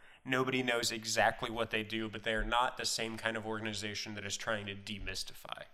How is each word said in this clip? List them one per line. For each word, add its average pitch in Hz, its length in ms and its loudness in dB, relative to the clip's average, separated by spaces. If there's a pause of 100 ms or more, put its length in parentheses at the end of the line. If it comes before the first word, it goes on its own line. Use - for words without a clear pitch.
(260)
Nobody 131 360 4
knows 117 300 2
exactly 113 580 4
what 113 200 0
they 110 120 2
do, 110 240 -2
but 110 160 -6
they 113 120 2
are 107 100 2
not 120 320 4
the 120 80 -4
same 113 320 -2
kind 113 180 0
of 107 120 -4
organization 107 680 -4
that 101 120 -6
is 98 100 -4
trying 104 300 -2
to 101 80 -4
demystify. 98 880 -6 (120)